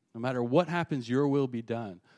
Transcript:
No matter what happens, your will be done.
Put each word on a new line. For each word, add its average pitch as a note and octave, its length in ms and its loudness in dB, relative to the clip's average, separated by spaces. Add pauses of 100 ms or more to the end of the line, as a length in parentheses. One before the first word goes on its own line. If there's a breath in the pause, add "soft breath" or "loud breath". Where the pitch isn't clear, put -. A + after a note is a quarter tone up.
(140)
No A2+ 60 -10
matter B2 220 -2
what C#3+ 260 2
happens, D#3+ 400 -2
your C3+ 200 4
will C#3 200 2
be A#2+ 140 -6
done. A2+ 380 -6 (180 soft breath)